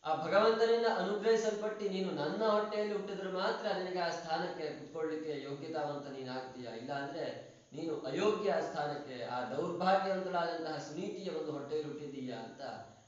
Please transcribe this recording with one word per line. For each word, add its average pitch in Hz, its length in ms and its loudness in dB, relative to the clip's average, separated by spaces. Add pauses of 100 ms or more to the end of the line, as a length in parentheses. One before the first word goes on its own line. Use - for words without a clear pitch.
ಆ 156 100 2
ಭಗವಂತನಿಂದ 226 680 6 (120)
ಅನುಗ್ರಹಿಸಲ್ಪಟ್ಟು 208 920 2
ನೀನು 185 220 0
ನನ್ನ 160 340 0
ಹೊಟ್ಟೆಯಲ್ಲಿ 214 500 2
ಹುಟ್ಟಿದ್ರೆ 190 360 -4
ಮಾತ್ರ 196 360 0
ನಿನಗೆ 180 320 0
ಆ 170 100 2
ಸ್ಥಾನಕ್ಕೆ 165 680 -2
ಕುತ್ಕೊಳ್ಳಿಕ್ಕೆ 151 640 -4
ಯೋಗ್ಯತಾವಂತ 143 640 -4
ನೀನಾಗ್ತೀಯ, 127 560 -8
ಇಲ್ಲ 117 300 -8
ಅಂದ್ರೆ - 580 -6 (220)
ನೀನು 156 280 -4
ಅಯೋಗ್ಯ 196 500 2
ಆ 165 80 4
ಸ್ಥಾನಕ್ಕೆ, 143 640 -4
ಆ 123 260 -2
ದೌರ್ಭಾಗ್ಯವಂತಳಾದಂತಹ 170 1300 0
ಸುನೀತಿಯ 175 580 -6
ಒಂದು 151 160 -4
ಹೊಟ್ಟೆಯಲ್ಲಿ 147 400 -4
ಹುಟ್ಟಿದ್ದೀಯ 131 420 -6
ಅಂತ 113 280 -10 (460)